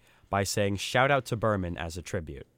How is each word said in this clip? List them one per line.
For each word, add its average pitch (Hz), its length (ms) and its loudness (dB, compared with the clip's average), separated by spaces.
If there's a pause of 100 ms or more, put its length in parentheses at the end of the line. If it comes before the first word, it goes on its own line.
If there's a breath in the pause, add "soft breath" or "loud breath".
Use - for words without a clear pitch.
(300 soft breath)
by 98 160 4
saying, 101 320 0
"Shout 131 340 2
out 135 140 2
to 123 100 -2
Berman," 98 420 0
as 85 200 -6
a 85 40 -10
tribute. 76 460 -8 (100)